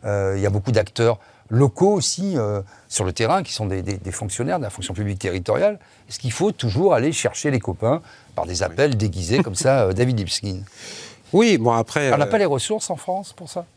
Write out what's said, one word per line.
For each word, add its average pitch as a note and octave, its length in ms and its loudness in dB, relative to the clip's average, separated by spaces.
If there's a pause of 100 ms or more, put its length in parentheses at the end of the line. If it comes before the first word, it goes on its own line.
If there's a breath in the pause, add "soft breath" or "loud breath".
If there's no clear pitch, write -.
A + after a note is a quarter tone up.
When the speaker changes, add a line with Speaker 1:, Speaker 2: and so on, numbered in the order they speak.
Speaker 1:
Euh, G2 320 0
il G2 60 -2
y G#2 40 2
a G2+ 40 4
beaucoup G2+ 220 0
d'acteurs A2 480 2 (280 soft breath)
locaux C#3 440 4
aussi, F#3+ 440 -2
euh, G#2 240 0 (280 soft breath)
sur - 160 -2
le F#2+ 80 -2
terrain C#3+ 320 0
qui - 80 -12
sont G#2+ 140 -6
des, F#2+ 160 -4
des, F#2 160 -6
des F#2 120 -8
fonctionnaires B2 480 -4
de C#3+ 60 -4
la G2+ 60 -6
fonction F#2+ 240 -10
publique G2+ 260 -4
territoriale. A2+ 580 0 (300 soft breath)
Est-ce - 100 -12
qu'il B2 140 -4
faut G3 180 0
toujours D3+ 440 2
aller C3 180 2
chercher - 400 -2
les B2 80 2
copains A#2 420 -2 (320 soft breath)
par E2 120 -4
des F2 180 -2
appels A2+ 320 2
déguisés G2 480 0
comme G2 100 -6
ça, B2+ 300 2
euh, F#2+ 80 2
David B2 260 2
Lipskin ? F#2+ 440 -4 (680 loud breath)
Speaker 2:
Oui, G#3 240 6
bon, A#2 140 4
après, A#2+ 420 2
Speaker 1:
On - 40 4
n'a D3 80 4
Speaker 2:
euh, - 40 -4
Speaker 1:
pas A3 100 2
les G3+ 80 4
ressources D#3+ 440 -2
en E3+ 60 -4
France F#3 400 -8
pour F3 120 -16
ça ? E3+ 160 -8 (120)